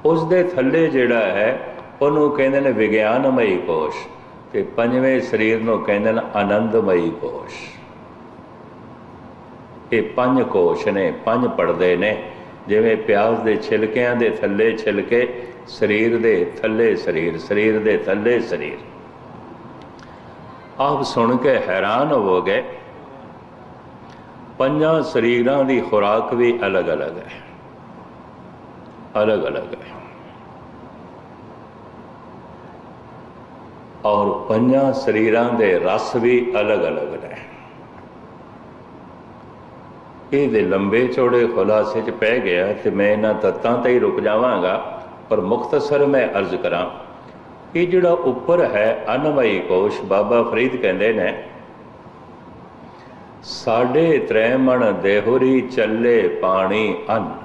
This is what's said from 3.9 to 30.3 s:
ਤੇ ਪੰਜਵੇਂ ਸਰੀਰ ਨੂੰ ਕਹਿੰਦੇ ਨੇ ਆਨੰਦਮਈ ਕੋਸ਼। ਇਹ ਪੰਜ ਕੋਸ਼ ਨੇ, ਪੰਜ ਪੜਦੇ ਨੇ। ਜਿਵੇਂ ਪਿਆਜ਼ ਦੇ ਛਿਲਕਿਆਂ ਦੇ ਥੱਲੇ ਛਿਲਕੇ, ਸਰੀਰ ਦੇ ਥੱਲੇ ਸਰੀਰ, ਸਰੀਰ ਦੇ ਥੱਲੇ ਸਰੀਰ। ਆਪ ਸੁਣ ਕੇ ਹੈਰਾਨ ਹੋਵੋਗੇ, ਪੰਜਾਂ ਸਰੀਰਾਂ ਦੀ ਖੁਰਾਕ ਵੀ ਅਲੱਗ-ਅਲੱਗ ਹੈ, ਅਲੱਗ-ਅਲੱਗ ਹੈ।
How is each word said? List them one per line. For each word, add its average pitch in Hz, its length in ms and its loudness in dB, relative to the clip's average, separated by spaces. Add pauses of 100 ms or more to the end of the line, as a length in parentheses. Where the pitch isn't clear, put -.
ਤੇ 101 100 -2
ਪੰਜਵੇਂ 127 580 0
ਸਰੀਰ 110 420 0
ਨੂੰ 110 200 0
ਕਹਿੰਦੇ 104 300 0
ਨੇ 113 80 0 (140)
ਆਨੰਦਮਈ 101 760 2
ਕੋਸ਼। - 440 -10 (2500)
ਇਹ 110 100 2
ਪੰਜ 127 400 0
ਕੋਸ਼ 87 460 2
ਨੇ, 98 220 0
ਪੰਜ 117 360 -2
ਪੜਦੇ 90 500 0
ਨੇ। 101 340 -2 (380)
ਜਿਵੇਂ 110 280 4
ਪਿਆਜ਼ 110 440 2
ਦੇ 110 160 0
ਛਿਲਕਿਆਂ 120 600 0
ਦੇ 117 140 2
ਥੱਲੇ 104 460 0
ਛਿਲਕੇ, 107 720 0 (200)
ਸਰੀਰ 110 500 2
ਦੇ 101 340 2 (100)
ਥੱਲੇ 110 340 2
ਸਰੀਰ, 85 420 -2
ਸਰੀਰ 107 420 2
ਦੇ 104 180 2
ਥੱਲੇ 104 420 0
ਸਰੀਰ। 76 380 -6 (2000)
ਆਪ 143 220 0
ਸੁਣ 123 340 0
ਕੇ 131 140 2
ਹੈਰਾਨ 107 640 0
ਹੋਵੋਗੇ, 98 520 2 (1900)
ਪੰਜਾਂ 151 440 2
ਸਰੀਰਾਂ 120 640 2
ਦੀ 131 160 2
ਖੁਰਾਕ 107 540 0
ਵੀ 120 320 2
ਅਲੱਗ-ਅਲੱਗ 82 520 -2
ਹੈ, - 120 -16 (1900)
ਅਲੱਗ-ਅਲੱਗ 98 520 0
ਹੈ। - 120 -16 (4000)